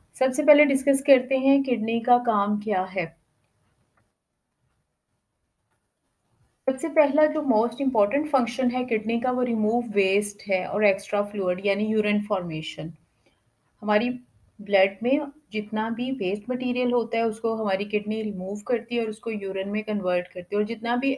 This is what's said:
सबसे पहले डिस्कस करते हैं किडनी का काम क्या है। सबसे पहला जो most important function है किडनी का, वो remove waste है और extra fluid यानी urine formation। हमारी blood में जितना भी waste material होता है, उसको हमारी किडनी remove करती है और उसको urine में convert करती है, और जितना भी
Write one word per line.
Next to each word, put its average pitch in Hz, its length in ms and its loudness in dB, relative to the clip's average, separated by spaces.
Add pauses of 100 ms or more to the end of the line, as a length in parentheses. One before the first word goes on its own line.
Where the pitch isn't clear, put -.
(160)
सबसे 269 260 0
पहले 294 220 8
डिस्कस 269 380 2
करते 269 360 4
हैं 277 240 4
किडनी 233 380 -2
का 240 180 4
काम 208 420 0
क्या 208 240 0
है। 185 200 -4 (3500)
सबसे 269 220 -2
पहला 302 380 4
जो 302 160 -2
most 240 420 2
important 254 460 2
function 247 420 0
है 254 120 -2
किडनी 233 360 -2
का, 254 100 -2
वो 247 140 0
remove 233 520 0
waste 196 520 0
है 185 180 0
और 214 180 0
extra 202 380 0
fluid 196 440 -2
यानी 202 200 2
urine 208 360 0
formation। 170 680 -6 (920)
हमारी 214 280 0 (500)
blood 196 420 2
में 277 240 0 (260)
जितना 214 380 -4
भी 240 220 -4
waste 208 380 -4
material 247 420 -2
होता 233 260 0
है, 226 60 0
उसको 226 300 -2
हमारी 208 300 -2
किडनी 208 380 -4
remove 202 440 -6
करती 233 300 -2
है 233 60 0
और 220 80 -4
उसको 214 200 -8
urine 196 380 -6
में 214 160 -4
convert 180 440 -2
करती 180 280 -8
है, 208 40 2
और 208 60 0
जितना 226 300 -4
भी 269 220 0